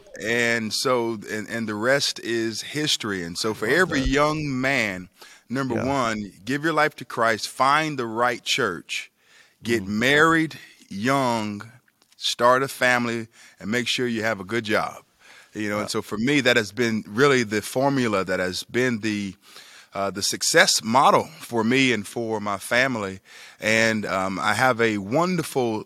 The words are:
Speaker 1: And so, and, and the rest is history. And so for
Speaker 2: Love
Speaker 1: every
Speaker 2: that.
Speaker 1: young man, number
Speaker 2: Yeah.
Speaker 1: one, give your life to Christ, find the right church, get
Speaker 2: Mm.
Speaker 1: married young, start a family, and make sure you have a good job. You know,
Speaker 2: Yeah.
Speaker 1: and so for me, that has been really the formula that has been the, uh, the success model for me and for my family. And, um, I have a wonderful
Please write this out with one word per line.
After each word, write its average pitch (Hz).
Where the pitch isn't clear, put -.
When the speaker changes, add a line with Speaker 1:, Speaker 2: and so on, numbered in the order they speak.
Speaker 1:
And 117
so, 117
and, 107
and 113
the 107
rest 127
is 113
history. 101
And 85
so 110
for 107
Speaker 2:
Love 135
Speaker 1:
every 160
Speaker 2:
that. 131
Speaker 1:
young 147
man, 107
number 127
Speaker 2:
Yeah. 107
Speaker 1:
one, 113
give 143
your 165
life 151
to 127
Christ, 113
find 147
the 120
right 117
church, -
get 113
Speaker 2:
Mm. 92
Speaker 1:
married 147
young, 113
start 127
a 131
family, 120
and 98
make 120
sure 123
you 113
have 110
a 95
good 110
job. 90
You 104
know, 104
Speaker 2:
Yeah. 104
Speaker 1:
and -
so 110
for 107
me, 135
that 120
has 107
been 113
really 127
the 107
formula 127
that 92
has 92
been 123
the, 104
uh, 98
the 95
success -
model 135
for 117
me 127
and 104
for 113
my 104
family. 113
And, 110
um, 95
I 104
have 120
a 110
wonderful 127